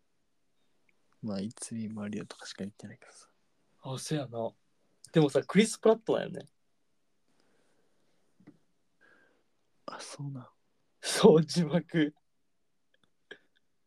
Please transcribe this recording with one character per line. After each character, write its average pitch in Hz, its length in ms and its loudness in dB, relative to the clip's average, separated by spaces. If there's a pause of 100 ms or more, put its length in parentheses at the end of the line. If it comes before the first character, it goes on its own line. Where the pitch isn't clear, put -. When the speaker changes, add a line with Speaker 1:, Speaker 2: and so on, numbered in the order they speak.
(1200)
Speaker 1:
ま 107 120 -6
あ、 98 40 -6
い 101 160 -6
つ - 180 -14
み 110 160 -6
マ 107 180 -10
リ 104 140 -8
オ - 40 -12
と - 120 -18
か - 80 -20
し - 80 -16
か - 100 -10
言 101 60 -8
っ - 60 -16
て - 120 -18
な 113 60 -18
い - 60 -20
け - 60 -20
ど - 60 -20
さ。 - 160 -20 (540)
Speaker 2:
あ、 131 160 -10
そ - 180 -6
う 151 40 -2
や 127 80 -8
な。 113 260 -6 (580)
で 170 100 4
も 147 80 4
さ、 143 140 2
ク - 160 -2
リ 220 80 6
ス・ - 120 -10
プ 220 100 6
ラ 226 60 6
ッ 226 60 -4
ト 135 140 0
だ 50 80 -2
よ - 60 -8
ね。 - 180 -14 (3500)
Speaker 1:
あ、 - 140 -14
そ - 280 -14
う 139 40 -10
な 131 100 -12
ん。 117 60 -20 (540)
Speaker 2:
そ - 340 8
う、 160 100 6
字 170 180 -2
幕。 151 520 -2 (1700)